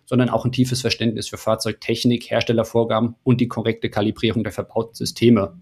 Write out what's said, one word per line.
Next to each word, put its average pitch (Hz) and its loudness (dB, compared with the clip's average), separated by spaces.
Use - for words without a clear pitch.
sondern 123 2
auch 113 -2
ein 127 0
tiefes 127 0
Verständnis 113 -2
für 107 -14
Fahrzeugtechnik, 117 -2
Herstellervorgaben 113 0
und 123 4
die 123 0
korrekte 113 -4
Kalibrierung 110 -2
der 104 -6
verbauten - -6
Systeme 113 2